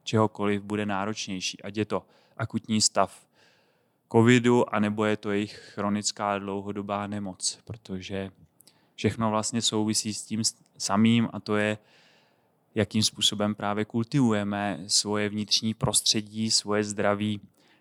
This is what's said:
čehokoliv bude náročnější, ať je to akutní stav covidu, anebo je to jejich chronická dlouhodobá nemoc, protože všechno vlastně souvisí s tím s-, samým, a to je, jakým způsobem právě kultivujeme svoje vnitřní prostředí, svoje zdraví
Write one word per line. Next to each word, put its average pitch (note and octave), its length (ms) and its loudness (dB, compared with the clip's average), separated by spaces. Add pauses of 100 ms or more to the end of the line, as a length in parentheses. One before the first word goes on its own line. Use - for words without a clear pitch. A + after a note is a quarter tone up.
čehokoliv G#2 600 0
bude G#2 240 -4
náročnější, G2+ 760 -6
ať G2+ 140 -10
je G#2+ 80 0
to G2 220 -6 (300)
akutní A2 440 -2
stav - 480 0 (840)
covidu, A#2+ 600 6
anebo G#2 300 0
je G#2+ 120 2
to G#2 140 -6
jejich G#2 440 -4
chronická G#2 640 -2
dlouhodobá G2+ 680 -6
nemoc, G2+ 580 -8
protože G2 640 -10 (680)
všechno A2+ 320 0
vlastně A2 320 -2
souvisí G#2+ 520 0
s - 80 -10
tím A2 220 -4
s-, - 120 -2 (220)
samým, A2+ 540 4
a G#2 80 -10
to G#2+ 160 -2
je, G#2+ 220 2 (960)
jakým A2 280 2
způsobem G#2 520 0
právě G#2 300 -2
kultivujeme G#2 1000 0
svoje G#2 420 0
vnitřní G#2+ 460 -2
prostředí, A2 760 -2
svoje G#2 340 0
zdraví G#2 560 -2 (400)